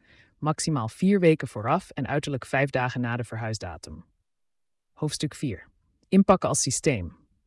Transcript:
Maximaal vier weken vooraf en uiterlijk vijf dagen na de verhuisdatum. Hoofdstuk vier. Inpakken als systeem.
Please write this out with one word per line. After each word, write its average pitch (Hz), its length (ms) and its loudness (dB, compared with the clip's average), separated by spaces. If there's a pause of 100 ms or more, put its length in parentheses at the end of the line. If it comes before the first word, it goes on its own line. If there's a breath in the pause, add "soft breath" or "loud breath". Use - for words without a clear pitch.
(380 soft breath)
Maximaal 147 520 -2
vier 196 300 2
weken 160 280 4
vooraf 135 420 -2
en 135 180 -6
uiterlijk 143 380 -2
vijf 139 240 0
dagen 123 320 -2
na 120 160 -2
de 120 60 -6
verhuisdatum. 104 840 -8 (880)
Hoofdstuk - 420 -4
vier. - 320 -6 (400)
Inpakken 190 420 6
als - 120 0
systeem. 117 540 -2 (320)